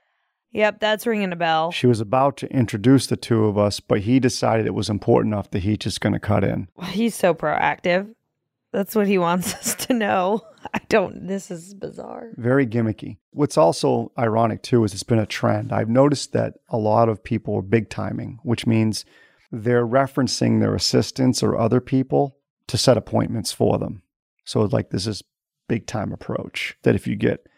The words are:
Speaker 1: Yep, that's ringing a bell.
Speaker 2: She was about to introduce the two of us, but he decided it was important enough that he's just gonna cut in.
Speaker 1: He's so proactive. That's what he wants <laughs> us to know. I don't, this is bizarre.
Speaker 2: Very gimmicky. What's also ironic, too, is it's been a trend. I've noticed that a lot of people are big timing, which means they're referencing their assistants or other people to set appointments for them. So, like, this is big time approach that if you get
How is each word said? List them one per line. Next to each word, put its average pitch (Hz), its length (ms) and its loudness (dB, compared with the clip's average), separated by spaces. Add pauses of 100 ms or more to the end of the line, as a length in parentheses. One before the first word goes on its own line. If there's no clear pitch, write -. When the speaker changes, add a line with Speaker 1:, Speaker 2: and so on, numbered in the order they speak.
(520)
Speaker 1:
Yep, 208 300 0
that's 214 260 -2
ringing 208 240 0
a 175 60 -8
bell. 165 340 0
Speaker 2:
She - 160 0
was 113 140 4
about 131 360 2
to - 140 -10
introduce 123 560 2
the 120 80 -2
two 110 300 0
of 101 120 0
us, 104 220 2
but 110 220 0
he 120 180 2
decided 117 460 0
it 104 80 -4
was 104 160 -4
important 110 420 2
enough 101 200 -4
that 104 80 -2
he's 101 180 0
just - 240 -6
gonna 107 180 0
cut 101 240 0
in. 104 240 -2 (200)
Speaker 1:
He's 202 280 -2
so 175 180 2
proactive. 175 800 -2 (600)
That's 190 220 -2
what 208 120 2
he 196 100 4
wants 175 360 0
<laughs> - 20 -10
us - 200 -6 (100)
to - 80 0
know. 208 480 0 (320)
I - 160 -6
don't, 190 380 0
this 190 220 -8
is 180 240 -14
bizarre. - 640 -14
Speaker 2:
Very 127 320 2
gimmicky. 107 520 -4 (120)
What's - 260 -2
also 139 600 2
ironic, 113 460 0
too, 117 200 4
is 98 100 0
it's 95 100 -10
been 117 160 2
a 107 60 0
trend. 110 460 -2
I've 110 160 -2
noticed 131 460 2
that 113 220 -2 (120)
a 123 100 -4
lot 110 300 4
of 110 160 -2
people 107 320 -4
are 107 60 -2
big 101 280 0
timing, 110 540 -8
which 117 240 -2
means 110 380 2 (460)
they're 120 360 0
referencing 123 720 2
their 104 160 2
assistants 127 680 0
or 104 160 0
other 113 220 2
people 131 580 -2 (300)
to 120 100 -4
set 123 200 4
appointments 110 540 -4
for 107 280 2
them. - 240 -10 (420)
So, - 160 -2
like, 107 280 0
this 98 180 -4
is 104 160 -8 (440)
big - 200 -4
time 104 240 -6
approach - 720 -8
that 117 120 4
if 95 120 -4
you 117 80 -2
get - 320 -2 (100)